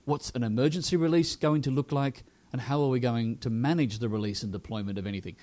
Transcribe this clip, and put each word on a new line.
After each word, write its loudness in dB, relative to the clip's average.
What's -2
an -2
emergency 2
release 4
going 2
to 0
look 0
like? -2
And -4
how 0
are 4
we 2
going 0
to -6
manage 0
the -2
release -2
and -6
deployment -6
of -6
anything? -8